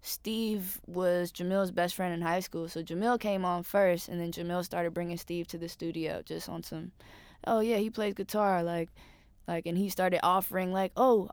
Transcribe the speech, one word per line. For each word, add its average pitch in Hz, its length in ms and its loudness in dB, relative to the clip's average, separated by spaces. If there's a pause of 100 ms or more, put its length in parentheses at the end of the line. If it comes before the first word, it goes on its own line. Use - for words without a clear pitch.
Steve 214 840 -4
was 175 460 2
Jamil's 185 380 0
best 175 240 0
friend 180 200 -2
in 170 60 -4
high 175 200 2
school. 165 280 -6
So 165 140 -6
Jamil 202 360 2
came 202 260 0
on 175 180 0
first, 180 460 4
and 175 120 -4
then 170 120 -4
Jamil 175 320 -2
started 170 300 -2
bringing 170 220 -4
Steve 170 320 -6
to 170 100 -10
the 165 100 -8
studio 165 540 -6
just 160 260 -8
on 165 140 -8
some, 160 300 -10 (540)
"Oh, 226 140 4
yeah, 226 180 2
he 214 120 0
plays 208 240 -2
guitar." 196 480 2
Like, 170 280 -2 (580)
like, 170 180 -4
and 170 120 -2
he 196 100 2
started 180 340 2
offering, 185 500 2
like, 190 240 0
"Oh, 226 360 6